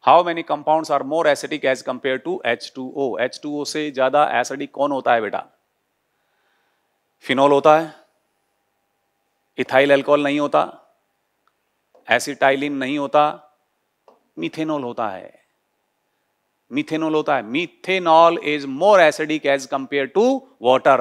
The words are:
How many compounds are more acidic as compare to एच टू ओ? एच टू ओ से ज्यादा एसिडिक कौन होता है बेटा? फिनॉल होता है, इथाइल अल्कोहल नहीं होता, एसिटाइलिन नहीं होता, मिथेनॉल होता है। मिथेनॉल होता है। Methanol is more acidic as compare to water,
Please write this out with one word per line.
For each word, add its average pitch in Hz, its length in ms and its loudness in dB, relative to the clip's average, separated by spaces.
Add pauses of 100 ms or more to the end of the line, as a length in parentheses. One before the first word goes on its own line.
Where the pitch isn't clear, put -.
How 156 200 8
many 165 180 -4
compounds 151 480 -2
are 139 140 0
more 156 220 -2
acidic 143 440 -2
as 131 120 -4
compare 131 360 -4
to 170 160 -6 (120)
एच 120 280 -4
टू 131 80 -12 (140)
ओ? 135 220 -4
एच 123 240 -6
टू 147 80 -10 (100)
ओ 139 40 -6
से 151 260 -6
ज्यादा 135 340 2 (140)
एसिडिक 135 360 -6
कौन 143 180 -2
होता 123 220 0
है 117 60 2
बेटा? 101 240 -6 (1800)
फिनॉल 139 280 2
होता 151 260 6
है, 160 140 -4 (1700)
इथाइल 139 340 2
अल्कोहल 143 320 2
नहीं 143 160 -2
होता, 147 220 0 (1500)
एसिटाइलिन 139 680 0
नहीं 135 220 -4
होता, 143 260 2 (1120)
मिथेनॉल 156 460 -6
होता 120 240 -6
है। - 300 -14 (1300)
मिथेनॉल 156 440 -4
होता 151 220 0
है। 117 60 -4 (100)
Methanol 170 840 2 (100)
is 147 160 -4 (100)
more 190 260 4
acidic 156 540 0
as 135 120 -6
compare 135 480 -4
to 208 100 2 (380)
water, 127 380 4